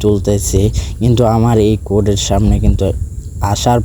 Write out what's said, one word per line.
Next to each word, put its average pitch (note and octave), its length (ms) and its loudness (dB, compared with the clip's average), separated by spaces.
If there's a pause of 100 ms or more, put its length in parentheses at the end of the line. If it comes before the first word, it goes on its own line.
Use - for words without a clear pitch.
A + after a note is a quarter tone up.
তুলতেছে। G2+ 600 0 (380)
কিন্তু A#2+ 220 2 (120)
আমার A2+ 220 2 (120)
এই A2 60 2 (140)
কোর্টের G2+ 400 0
সামনে G2+ 260 2 (100)
কিন্তু G2+ 200 2 (680)
আসার A#2+ 320 0